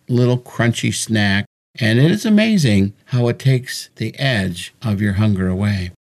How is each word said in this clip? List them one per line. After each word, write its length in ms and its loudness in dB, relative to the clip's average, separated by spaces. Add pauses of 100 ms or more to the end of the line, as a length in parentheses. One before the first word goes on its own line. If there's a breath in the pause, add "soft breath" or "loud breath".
little 300 2
crunchy 540 -2
snack, 520 -2 (340)
and 200 2
it 100 4
is 160 -2
amazing 680 2 (120)
how 220 0
it 100 -2
takes 600 -2
the 200 -8
edge 640 -4
of 200 -2
your 120 0
hunger 340 0
away. 440 -2 (260)